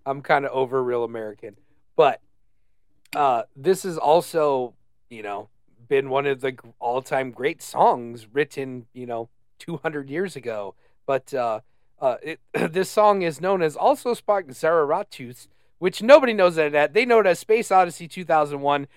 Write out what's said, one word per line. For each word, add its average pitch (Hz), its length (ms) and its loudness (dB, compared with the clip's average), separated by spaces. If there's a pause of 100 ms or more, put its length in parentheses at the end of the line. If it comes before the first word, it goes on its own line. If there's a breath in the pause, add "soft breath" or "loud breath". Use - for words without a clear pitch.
I'm 139 180 -8
kinda 139 280 0
over 131 340 -2
Real 123 200 -2
American. 110 520 -12 (400)
But, 143 240 4 (920)
uh, 135 300 0 (120)
this 180 300 -2
is 175 100 -6
also, 147 760 0 (340)
you 113 140 -16
know, 104 260 -10 (400)
been 139 220 0
one 139 160 0
of 135 160 -2
the 135 100 -4
gr-, 127 160 -20 (100)
all-time 127 520 -4
great 147 320 -6
songs 120 680 -2
written, 135 640 -6
you 123 140 -14
know, 117 240 -10 (280)
two 165 200 -12
hundred 147 320 -8
years 170 260 -6
ago. 110 380 -10 (320)
But, 135 260 -4
uh, 117 280 -4 (380)
uh, 127 240 0
it, 156 240 -12
<clears throat> - 60 -16
this 175 380 -2
song 208 320 4
is 156 180 -4
known 185 220 0
as 156 140 -2
also 240 380 0
Spock 202 340 -2
Zaratus, 151 1000 -4 (300)
which 180 240 -4
nobody 254 320 8
knows 180 220 4
that 151 180 2
at. 147 180 4
They 226 140 2
know 233 140 6
it 202 60 2
as 175 120 4
Space 220 340 0
Odyssey 180 340 2
two 180 180 -12
thousand 151 360 0
one, 143 260 0 (100)